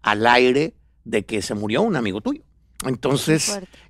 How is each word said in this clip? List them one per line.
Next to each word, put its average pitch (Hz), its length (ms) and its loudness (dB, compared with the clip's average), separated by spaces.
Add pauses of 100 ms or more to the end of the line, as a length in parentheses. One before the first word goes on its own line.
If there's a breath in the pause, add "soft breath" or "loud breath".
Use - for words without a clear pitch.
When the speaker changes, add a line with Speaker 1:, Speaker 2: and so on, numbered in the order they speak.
Speaker 1:
al 107 240 2
aire 127 480 4 (300)
de 113 200 -2
que 104 180 -4
se 117 120 -6
murió 107 280 -2
un 214 140 0
amigo 107 240 -4
tuyo. 285 220 -6 (440)
Entonces, 143 580 0
Speaker 2:
Qué 208 60 -2
fuerte. - 280 -10 (120)